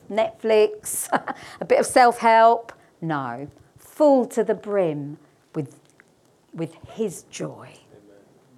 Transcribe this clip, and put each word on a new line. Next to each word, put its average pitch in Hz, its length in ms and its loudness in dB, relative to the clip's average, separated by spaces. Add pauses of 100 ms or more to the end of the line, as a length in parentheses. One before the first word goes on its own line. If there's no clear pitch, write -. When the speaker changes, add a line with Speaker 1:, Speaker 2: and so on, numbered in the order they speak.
Speaker 1:
Netflix, 214 1000 -2 (400)
<laughs> - 120 -18
a - 40 -8
bit 254 160 2
of 226 60 0
self-help. 233 840 4 (280)
No, 143 480 -8 (300)
full 277 480 2
to 226 180 -2
the 214 100 -2
brim 160 640 -6 (360)
with, - 260 -10 (720)
with 165 200 -10 (160)
his 214 340 -8
joy. - 440 -14
Speaker 2:
Amen. - 540 -20 (360)